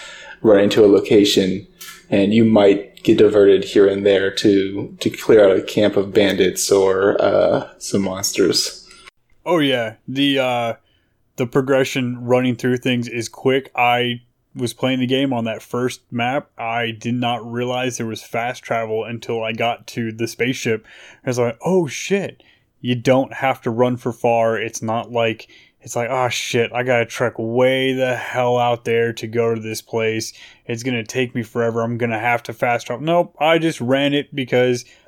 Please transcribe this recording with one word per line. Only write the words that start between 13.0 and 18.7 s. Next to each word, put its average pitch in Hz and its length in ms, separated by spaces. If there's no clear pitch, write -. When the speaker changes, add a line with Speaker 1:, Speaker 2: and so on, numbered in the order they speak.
Speaker 2:
is 117 220
quick. 131 440
I 120 480
was 120 200
playing 131 260
the 127 80
game 135 240
on 117 140
that 110 160
first 123 400
map. 123 460
I 117 340
did 113 220
not 120 360
realize 123 460
there 117 100
was 110 160
fast 120 420
travel 113 420